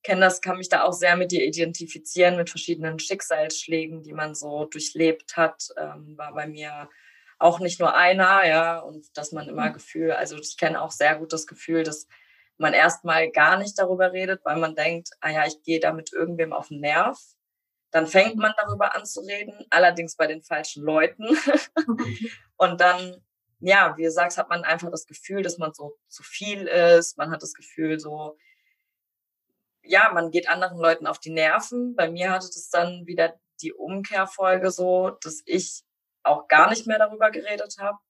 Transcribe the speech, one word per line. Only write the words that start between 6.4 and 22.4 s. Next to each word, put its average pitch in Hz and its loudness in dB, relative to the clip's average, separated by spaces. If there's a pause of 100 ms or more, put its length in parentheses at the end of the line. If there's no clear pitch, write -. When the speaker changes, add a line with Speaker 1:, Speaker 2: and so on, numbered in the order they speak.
Speaker 1:
mir 151 -14 (500)
auch 175 4
nicht 175 -4
nur 165 2
einer, 185 6
ja, 165 2
und 156 -18 (100)
dass 147 -10
man 151 -10
immer 151 -4
Speaker 2:
Mhm. - -14
Speaker 1:
Gefühl, 160 -4
also 151 -4
ich - -14
kenn 160 0
auch 160 -6
sehr 151 2
gut 160 -10
das 156 -8
Gefühl, 165 -2
dass 151 -10 (500)
man 156 0
erstmal 160 2
gar 160 4
nicht 202 -6
darüber 185 2
redet, 185 -4
weil 156 -2
man 160 -2
denkt, 170 -4 (100)
„Ah 156 -4
ja, 156 0
ich 156 -10
gehe 160 -2
damit 160 -2
irgendwem 165 -4
auf - -8
den 147 -12
Nerv.“ 170 0 (720)
Dann 160 2
fängt 214 4
man 214 2
darüber 202 0
an - -8
zu - -12
reden, 202 -10 (160)
allerdings - 4
bei 156 0
den 156 -8
falschen 151 -8
Leuten. 156 0
<laughs> 294 0
Speaker 2:
Mhm. 226 -4 (260)